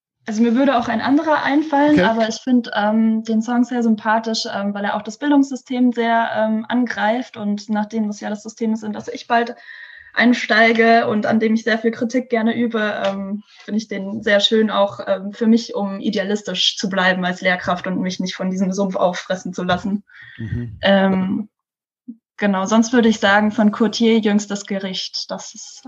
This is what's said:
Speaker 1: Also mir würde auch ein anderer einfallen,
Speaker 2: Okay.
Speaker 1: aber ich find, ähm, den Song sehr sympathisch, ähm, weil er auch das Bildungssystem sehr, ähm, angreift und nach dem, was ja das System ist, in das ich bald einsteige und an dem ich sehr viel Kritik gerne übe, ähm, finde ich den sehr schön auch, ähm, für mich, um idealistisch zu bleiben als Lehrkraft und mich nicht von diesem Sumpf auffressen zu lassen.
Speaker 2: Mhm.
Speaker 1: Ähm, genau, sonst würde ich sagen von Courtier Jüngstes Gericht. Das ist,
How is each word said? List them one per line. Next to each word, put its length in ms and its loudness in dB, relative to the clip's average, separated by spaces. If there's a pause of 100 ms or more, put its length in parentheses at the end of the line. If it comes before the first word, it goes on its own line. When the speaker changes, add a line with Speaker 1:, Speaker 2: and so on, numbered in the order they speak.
(260)
Speaker 1:
Also 160 0
mir 120 4
würde 240 2
auch 100 -2
ein 120 -2
anderer 440 2
einfallen, 480 2
Speaker 2:
Okay. 100 6
Speaker 1:
aber 260 2
ich 140 -6
find, 320 0
ähm, 500 2
den 160 0
Song 240 0
sehr 180 -2
sympathisch, 720 0
ähm, 220 -4
weil 100 -4
er 120 -2
auch 60 -4
das 160 -10
Bildungssystem 760 2
sehr, 440 0
ähm, 320 -2
angreift 720 -2
und 320 -6
nach 160 -2
dem, 220 -4
was 120 -8
ja 80 -8
das 140 -8
System 320 -4
ist, 100 -6
in 80 -8
das 160 -10
ich 200 -14
bald 260 0 (580)
einsteige 960 4
und 180 0
an 140 2
dem 140 2
ich 100 -2
sehr 140 0
viel 120 2
Kritik 380 -4
gerne 260 0
übe, 500 -2
ähm, 380 -4 (220)
finde 140 -4
ich 100 -4
den 340 -8
sehr 180 4
schön 300 2
auch, 360 0
ähm, 260 -4
für 140 -4
mich, 280 2
um 260 -4
idealistisch 760 -2
zu 140 -4
bleiben 340 0
als 160 -4
Lehrkraft 460 -2
und 140 -4
mich 200 -4
nicht 160 -4
von 140 -4
diesem 220 -2
Sumpf 220 -2
auffressen 600 -2
zu 100 -6
lassen. 400 -2 (340)
Speaker 2:
Mhm. 440 -8
Speaker 1:
Ähm, 680 2 (880)
genau, 300 0
sonst 260 2
würde 160 6
ich 100 2
sagen 320 4
von 220 2
Courtier 480 2
Jüngstes 460 0
Gericht. 640 -8
Das 240 -12
ist, 340 -20